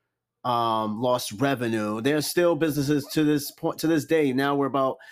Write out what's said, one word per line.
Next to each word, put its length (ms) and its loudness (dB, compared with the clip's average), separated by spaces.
um, 580 0
lost 320 0
revenue. 680 -2
There's 260 0
still 300 2
businesses 560 0
to 100 2
this 300 0
point, 260 -6
to 80 -2
this 200 2
day. 260 2
Now 240 0
we're 100 0
about 300 -2